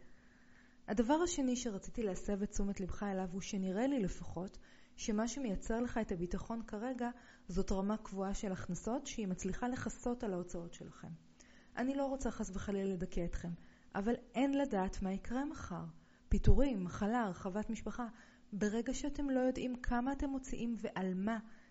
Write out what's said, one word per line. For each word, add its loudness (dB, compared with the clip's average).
הדבר 4
השני 2
שרציתי -4
להסב -2
את 0
תשומת 0
לבך -2
אליו -2
הוא -4
שנראה 0
לי 2
לפחות, -4
שמה 0
שמייצר -2
לך -2
את 0
הביטחון -2
כרגע -4
זאת 0
רמה 2
קבועה -4
של -2
הכנסות -4
שהיא -4
מצליחה -2
לכסות -4
על -2
ההוצאות -6
שלכם. -14
אני -2
לא 0
רוצה -2
חס -6
וחלילה -2
לדכא -2
אתכם, -4
אבל 2
אין 4
לדעת 0
מה 0
יקרה -2
מחר. -6
פיטורים, 10
מחלה, 2
הרחבת -2
משפחה. -4
ברגע 0
שאתם -2
לא 4
יודעים 2
כמה 2
אתם -2
מוציאים -2
ועל -2
מה, 0